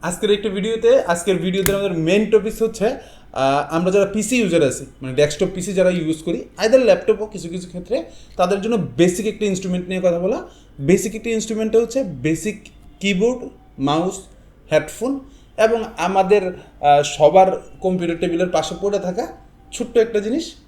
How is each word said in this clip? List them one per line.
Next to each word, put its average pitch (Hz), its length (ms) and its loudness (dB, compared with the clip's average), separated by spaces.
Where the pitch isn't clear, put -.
আজকের 180 300 -2
একটা 208 180 0
ভিডিওতে, 226 520 2
আজকের 175 360 0
ভিডিওতে 185 340 -2
আমাদের 196 220 -2
মেইন 180 380 0
টপিক 214 320 0
হচ্ছে, 220 220 -2
আহ, 143 880 -4
আমরা 175 180 0
যারা 196 140 4
পিসি 214 320 -2
ইউজার 170 260 2
আছি, 135 220 -2
মানে 131 120 -8
ডেস্কটপ 147 400 2
পিসি 185 200 -6
যারা 180 160 4
ইউজ 160 340 -4
করি, - 220 -4
either 220 220 6
ল্যাপটপও 208 460 4
কিছু 170 240 -12
কিছু 180 180 -10
ক্ষেত্রে, 220 360 -6
তাদের 185 240 0
জন্য 226 140 -2
বেসিক 180 280 2
একটা 214 200 -4
ইনস্ট্রুমেন্ট 180 420 -4
নিয়ে 185 140 -4
কথা 175 180 2
বলা। 233 280 -4
বেসিক 185 360 2
একটা 220 140 -8
ইনস্ট্রুমেন্টটা 220 500 0
হচ্ছে 240 240 -2
বেসিক 160 680 -4
কিবোর্ড, 208 460 0
মাউস, 156 420 -2
হেডফোন 220 480 -2
এবং 220 260 2
আমাদের, 190 500 2
আহ, 147 560 2
সবার 165 580 6
কম্পিউটার 175 400 -2
টেবিলের 175 300 0
পাশে 170 320 -2
পড়ে 202 180 0
থাকা 185 280 -6
ছোট্ট - 260 -4
একটা 220 220 2
জিনিস 247 340 -4